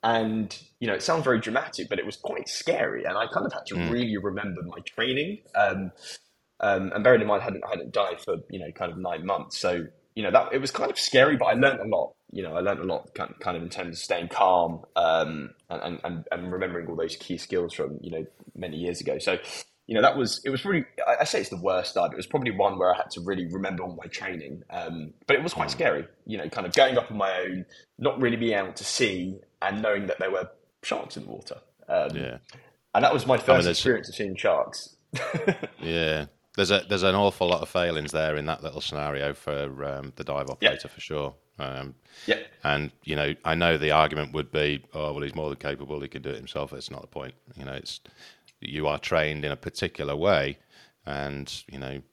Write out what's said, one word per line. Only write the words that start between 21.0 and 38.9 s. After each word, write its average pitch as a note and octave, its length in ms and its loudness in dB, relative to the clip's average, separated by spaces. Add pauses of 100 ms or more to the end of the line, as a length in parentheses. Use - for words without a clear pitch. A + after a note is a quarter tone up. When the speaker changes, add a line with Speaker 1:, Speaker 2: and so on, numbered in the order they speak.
Speaker 1:
I, A#2+ 140 4
I - 40 6
say - 160 0
it's G2+ 100 -4
the F2+ 100 -8
worst F#2 340 0
dive. E2+ 180 2
It - 40 -10
was F2+ 100 -8
probably B2+ 240 0
one G2 280 2
where F2+ 140 6
I - 40 6
had - 160 -4
to - 100 -10
really F#2 300 -2
remember F#2 320 -4
all F2+ 120 -8
my E2 120 -14
training. E2 600 -10
Um, E2 440 -8 (120)
but C#3 100 6
it C3+ 60 2
was F3 120 -4
quite - 140 -2
Speaker 2:
Mm. - 40 -4
Speaker 1:
scary, E2 320 2 (220)
you A2 120 -6
know, E2 100 -4
kind F#2 180 -4
of F2 80 -6
going C3 240 6
up - 120 -2
on G#2+ 60 -6
my F#2+ 240 0
own, F#2 240 -4 (340)
not B2+ 220 0
really A#2+ 160 4
being A#2 220 0
able F#2+ 140 -2
to - 120 -12
see, F#2+ 540 0 (240)
and G2+ 180 0
knowing G2+ 260 0
that F2+ 120 -2
there F#2+ 120 -2
were F#2 180 -2 (340)
sharks - 340 -4
in - 80 -12
the G1+ 60 -14
water. - 260 -14 (320)
Um, D2+ 280 2
Speaker 2:
Yeah. B1+ 220 -6 (560)
Speaker 1:
and A#2+ 100 4
that - 80 6
was C3 140 0
my C3 80 8
Speaker 2:
I - 40 4
mean, - 80 -2
Speaker 1:
first C3 180 8
Speaker 2:
there's F2 140 4
Speaker 1:
experience B2 300 2
of - 80 -14
seeing G2 200 -4
sharks. - 600 0 (160)
<laughs> - 680 -2
Speaker 2:
Yeah. D#2+ 460 0 (300)
There's F#2+ 140 4
a, G2 180 4
there's G2 140 2
an F#2+ 140 6
awful G2 320 4
lot E2+ 140 2
of E2 60 -6
failings D#2+ 440 0
there D#2 240 2
in D2 100 -2
that D2+ 160 -4
little D2+ 180 -8
scenario C#2+ 540 -4